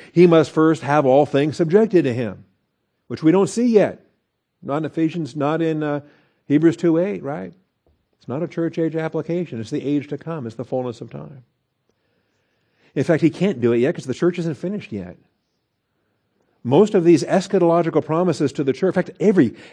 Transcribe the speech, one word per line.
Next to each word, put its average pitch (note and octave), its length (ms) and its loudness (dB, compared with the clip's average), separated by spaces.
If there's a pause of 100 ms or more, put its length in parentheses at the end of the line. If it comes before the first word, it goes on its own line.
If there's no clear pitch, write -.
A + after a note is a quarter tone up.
(140)
he F3 120 8
must E3 240 6
first D#3+ 320 2
have C#3+ 240 2
all C3+ 200 4
things C#3 320 0
subjected F3+ 480 2
to B2+ 80 -2
him, G2+ 320 -8 (600)
which A#2+ 140 -10
we D#3+ 120 4
don't G3 160 2
see A#3 180 -2
yet. F#3 360 2 (580)
Not C3+ 160 -6
in D#3 80 -4
Ephesians, D#3 500 -4
not D3+ 260 -2
in, D#3+ 220 -4
uh, D3 160 -4 (480)
Hebrews D3+ 300 2
two E3 200 0
eight, F#3 240 -4
right? D#3+ 320 -10 (680)
It's - 60 -14
not C3+ 120 -6
a F3 60 -6
church E3 300 -6
age D#3+ 180 -2
application. D#3+ 640 -6
It's G#2+ 100 -10
the D3 160 -6
age C#3+ 220 -4
to D3 100 -10
come. D#3 300 -10
It's A2 80 -14
the B2+ 80 -10
fullness B2+ 380 -8
of A#2 80 -18
time. C#3+ 340 -18 (1500)
In D3 80 0
fact, D3+ 180 0
he D#3 80 4
can't F3 300 -2
do A#2+ 140 2
it A#2 60 2
yet C3+ 140 0
'cause D3 120 -14
the B2+ 80 -4
church F3 260 -2
isn't E3 140 -4
finished F3+ 400 -10
yet. F2+ 240 -10 (1500)
Most F#3+ 320 4
of F3+ 80 2
these D#3+ 220 4
eschatological E3+ 800 0
promises D#3+ 480 -2
to D#3 100 -4
the C3+ 80 -2
church, F3+ 240 -2
in F3+ 80 0
fact, - 160 -16
every F#3 360 2 (180)